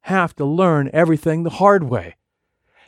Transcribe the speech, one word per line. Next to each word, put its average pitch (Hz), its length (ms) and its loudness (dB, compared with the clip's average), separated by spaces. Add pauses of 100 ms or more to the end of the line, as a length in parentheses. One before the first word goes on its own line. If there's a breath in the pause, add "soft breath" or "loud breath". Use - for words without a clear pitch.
have 185 340 -4
to 147 80 -4
learn 151 480 0
everything 165 500 0
the 165 80 -4
hard 196 320 2
way. 117 320 -6 (720)